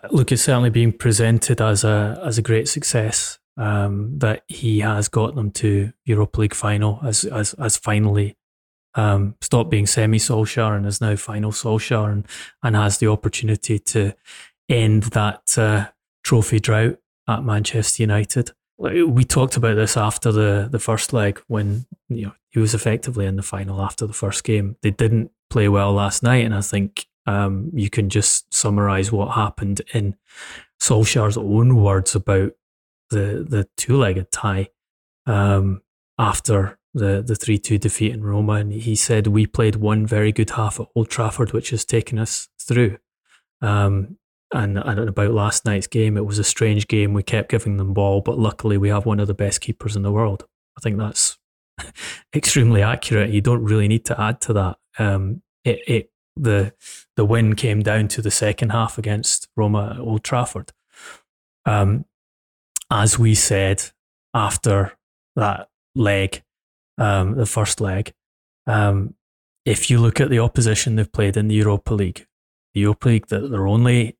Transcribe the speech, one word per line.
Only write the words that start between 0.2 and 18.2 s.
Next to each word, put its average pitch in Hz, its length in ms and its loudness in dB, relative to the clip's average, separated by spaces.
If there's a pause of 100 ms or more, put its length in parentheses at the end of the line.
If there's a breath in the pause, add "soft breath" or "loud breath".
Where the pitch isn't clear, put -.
it's 120 120 2
certainly 123 260 2
being 117 220 4
presented 113 680 0
as 107 220 2
a, 107 400 0
as 117 140 -2
a 110 60 0
great 110 240 0
success, - 720 -4 (180)
um, 104 600 -2
that 110 280 0
he 107 340 -2
has 104 260 -2
got 113 260 0
them 107 160 -4
to 101 420 0 (140)
Europa 107 360 0
League 104 120 0
final, 104 500 -2
as, 113 220 -2
as, 107 300 -4
as 110 220 -4
finally, 104 600 0 (560)
um, 101 480 0
stopped 120 300 0
being 101 160 2
semi-Solskjaer 110 920 0
and 98 80 -2
is 101 160 -4
now 107 140 2
final 107 360 -4
Solskjaer 110 600 -2
and, 101 160 -4 (340 loud breath)
and 110 140 0
has 104 240 2
the 113 80 2
opportunity 107 720 -2
to 101 340 -2 (560 loud breath)
end 110 340 4
that, 107 540 -2
uh, 107 300 2 (360)
trophy 110 360 2
drought 110 400 0 (280)
at 117 160 -2
Manchester 107 600 -2
United. 104 480 0 (260)